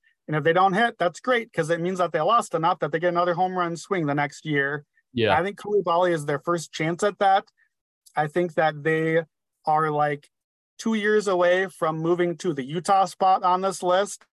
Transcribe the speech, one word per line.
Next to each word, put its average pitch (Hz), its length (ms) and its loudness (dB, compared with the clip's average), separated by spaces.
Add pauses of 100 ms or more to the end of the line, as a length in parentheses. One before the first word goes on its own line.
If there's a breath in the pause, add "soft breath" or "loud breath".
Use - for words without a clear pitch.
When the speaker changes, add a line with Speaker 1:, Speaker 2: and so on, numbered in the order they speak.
(280)
Speaker 1:
And 151 100 -4
if 143 80 -2
they 165 80 4
don't 185 200 4
hit, 233 260 0
that's 170 200 -2
great, 240 340 -2
'cause 165 160 -4
it 170 120 0
means 185 180 -4
that 175 140 0
they 160 80 0
lost 180 340 0
enough 165 240 0
that 151 140 -4
they 165 60 -2
get 175 100 2
another 175 240 0
home 185 240 -2
run 170 200 -2
swing 170 280 -4
the 143 100 0
next 147 300 -4
year. 147 400 -2 (280)
Speaker 2:
Yeah. 113 240 2
Speaker 1:
I 170 60 2
think 196 160 -8
Koulibaly 180 520 0
is 151 140 -2
their 147 140 -2
first 170 340 -4
chance 165 300 -4
at 202 160 -2
that. 196 260 4 (680)
I 151 120 -2
think 175 280 -2
that 151 280 0
they 160 400 0 (420)
are, 156 260 2
like, 147 380 -2 (500)
two 226 160 -2
years 208 320 2
away 180 400 2
from 160 320 -4
moving 170 400 0
to 175 140 -4
the 135 120 -6
Utah 180 400 0
spot 190 380 0
on 180 180 2
this 190 220 -4
list. 185 420 0 (100)